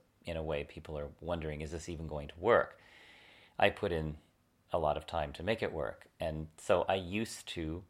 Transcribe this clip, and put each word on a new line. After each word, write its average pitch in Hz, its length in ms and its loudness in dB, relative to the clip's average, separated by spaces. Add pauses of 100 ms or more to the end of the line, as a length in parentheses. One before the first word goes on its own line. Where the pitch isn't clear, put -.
(260)
in 82 120 -2
a 80 60 -2
way, 78 200 -2
people 76 340 -10
are 73 120 -6 (120)
wondering, 78 400 -2
is 78 100 -6
this 82 180 -8
even 80 180 -6
going 73 220 -6
to - 100 -16
work? 98 400 6 (800)
I 101 100 8
put 98 220 -2
in 78 260 0 (540)
a 90 80 2
lot 73 180 4
of 76 80 -6
time 73 280 -2
to 82 100 -10
make 110 180 2
it 104 100 0
work. 67 360 -6 (120)
And 78 280 -2 (100)
so - 320 4
I 95 60 4
used 98 540 -4
to 82 400 -4